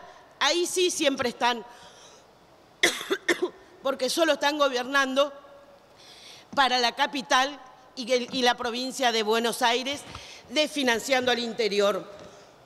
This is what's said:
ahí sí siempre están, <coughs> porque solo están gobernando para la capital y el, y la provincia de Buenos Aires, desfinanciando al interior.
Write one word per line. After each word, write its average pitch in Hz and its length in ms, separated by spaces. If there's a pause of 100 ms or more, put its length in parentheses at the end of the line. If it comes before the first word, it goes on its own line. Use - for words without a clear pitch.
(400)
ahí 330 260
sí 359 240
siempre 269 400
están, 240 340 (1160)
<coughs> - 1000
porque 262 260
solo 320 260
están 294 240
gobernando 269 760 (1200)
para 254 240
la 233 140
capital 277 680 (380)
y 247 160
el, 247 220
y 262 80
la 240 140
provincia 240 560
de 226 100
Buenos 226 400
Aires, 254 400 (480)
desfinanciando 254 800
al 240 80
interior. 202 640 (600)